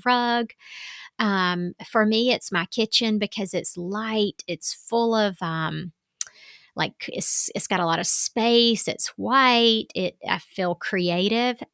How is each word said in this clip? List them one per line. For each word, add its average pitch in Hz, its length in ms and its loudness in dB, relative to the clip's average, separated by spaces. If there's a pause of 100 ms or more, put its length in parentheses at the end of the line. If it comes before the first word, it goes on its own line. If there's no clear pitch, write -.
rug. 240 460 0 (680)
Um, 180 520 0 (180)
for 220 160 2
me, 226 280 2
it's - 180 -2
my 175 140 0
kitchen 220 520 0
because 202 360 -4
it's - 240 -4
light, 208 680 -4
it's - 280 -4
full 233 420 0
of, 202 260 0
um, 160 520 -4 (800)
like, - 320 -6
it's, - 480 0
it's 202 100 -2
got 190 140 0
a 175 80 2
lot 165 100 2
of 196 80 -4
space, 233 840 4
it's - 200 -4 (100)
white, 233 800 4
it, 180 200 -4 (140)
I - 80 0
feel 175 380 -4
creative. 202 840 0 (140)